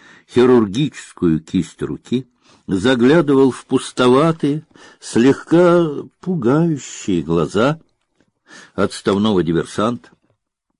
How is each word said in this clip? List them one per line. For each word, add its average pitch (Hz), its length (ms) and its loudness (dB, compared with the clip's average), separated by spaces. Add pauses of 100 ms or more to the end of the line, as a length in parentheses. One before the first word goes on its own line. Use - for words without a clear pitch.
(300)
хирургическую 113 1120 0
кисть - 400 -6
руки, 120 460 -8 (400)
заглядывал 131 840 2
в - 140 -14
пустоватые, 143 1000 0 (340)
слегка 165 880 2 (320)
пугающие 147 1000 -2
глаза 85 580 -2 (960)
отставного 101 680 -2
диверсанта. 92 680 -4 (720)